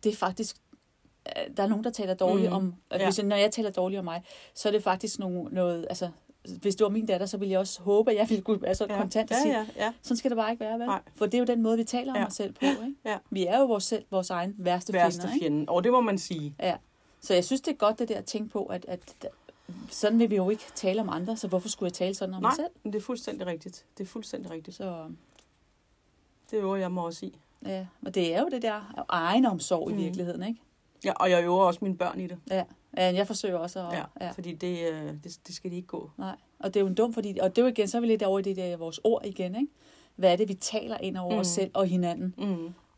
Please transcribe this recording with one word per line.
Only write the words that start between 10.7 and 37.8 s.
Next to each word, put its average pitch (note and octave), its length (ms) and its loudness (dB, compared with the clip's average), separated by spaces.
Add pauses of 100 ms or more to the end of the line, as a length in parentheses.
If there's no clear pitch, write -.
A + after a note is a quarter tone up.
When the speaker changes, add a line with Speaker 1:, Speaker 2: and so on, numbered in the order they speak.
Speaker 1:
vel?" A#3 80 -4
Speaker 2:
Nej. G3 140 -2 (160)
Speaker 1:
For G#3 100 2
det G3+ 80 0
er A#3+ 40 4
jo B3 60 4
den A#3 180 2
måde, A3+ 140 4
vi A3+ 80 2
taler B3 280 -2
om B3 80 0
Speaker 2:
Ja. F#3+ 60 0
Speaker 1:
os G3 80 -6
selv G3+ 180 -4
på, - 120 -6
ikke? C4+ 300 0 (100)
Speaker 2:
Ja. G#3+ 140 -2 (120)
Speaker 1:
Vi F#3+ 160 0
er G#3 120 4
jo C#4 60 8
vores A3 200 2
selv, - 260 -2
vores F#3 200 0
egen F#3 280 -4
værste F3+ 340 0
Speaker 2:
Værste F3 280 4
Speaker 1:
fjende, F#3+ 140 -4
ikke? C4+ 100 2
Speaker 2:
fjende. D3 240 2
Og F3 160 2
det A#3+ 80 6
må B3+ 80 8
man G#3 180 2
sige. D3+ 420 -6
Speaker 1:
Ja. F3+ 160 0 (440)
Så - 140 2
jeg F3+ 100 6
synes, C4 160 0
det E4 120 -4
er - 40 -2
godt, G#3+ 220 4
det A#3 100 -2
der G#3+ 100 -2
at F#3+ 60 -8
tænke A3 260 -6
på, G3+ 140 -4
at, F3+ 240 -8
at F3+ 120 -8 (920)
sådan G#3+ 280 2
vil A3+ 120 6
vi G#3 60 2
jo F#3 140 2
ikke A3 140 -2 (100)
tale G3+ 260 0
om G3+ 80 -4
andre, F3+ 280 -4
så G#3 120 -6
hvorfor F#3 200 0
skulle - 200 -4
jeg F3 40 -4
tale F#3+ 220 -2
sådan F#3+ 200 -6
om F#3 80 -6
mig A3 60 4
Speaker 2:
Nej, C4+ 80 4
Speaker 1:
selv? D#4+ 120 -4 (140)
Speaker 2:
men G#3 100 -6
det G#3+ 60 -2
er G3+ 40 -4
fuldstændig G#3 440 -8
rigtigt. F3 380 -10 (140)
Det G3 60 -6
er F#3 40 -12
fuldstændig - 420 -10
rigtigt. E3 260 -14
Speaker 1:
Så F3 280 -8 (1500)
Speaker 2:
Det A3 60 -4
øver G3 200 0
jeg F#3 160 -2
mig F3+ 120 -2
også E3+ 220 -8
i. - 120 -14 (280)
Speaker 1:
Ja, F#3+ 200 -6 (200)
og F#3 80 -10
det E3+ 200 2
er F#3+ 60 2
jo D#4 80 2
det B3 140 -4
der G#3+ 460 -6
egenomsorg F#3 840 2
i - 40 -2
Speaker 2:
Mhm. G3 80 0
Speaker 1:
virkeligheden, F3+ 400 -4
ikke? A3+ 180 -6 (440)
Speaker 2:
Ja, G3 80 0
og - 180 4
jeg F3 140 6
øver F3+ 200 4
også F3 180 4
mine F#3+ 140 -2
børn F3+ 240 -2
i F#3 60 -6
det. F3+ 120 -10 (120)
Speaker 1:
Ja. F#3+ 140 0 (320)
Ja, F#3 180 4
jeg G3 120 2
forsøger F#3+ 320 -2
også F3+ 300 -6
at F3 40 -4
Speaker 2:
Ja, E3+ 120 -4 (160)
Speaker 1:
ja. F3+ 100 -6
Speaker 2:
fordi F3 240 -10
det, E3+ 380 -2
øh, D3+ 200 -6 (120)
det, F3+ 220 -14
det F3 80 -14
skal - 160 -10
de F3 60 -8
ikke F3+ 120 -10
gå. - 300 -10
Speaker 1:
Nej, F#3+ 180 -8 (220)
og F#3+ 160 -4
det G#3 60 6
er G3 40 6
jo - 20 2
en F#3+ 80 0
dum, A3+ 200 2
fordi... G3+ 280 -4
Og F#3 140 4
det A#3+ 60 6
er B3+ 40 6
jo B3 60 4
igen, G#3 160 0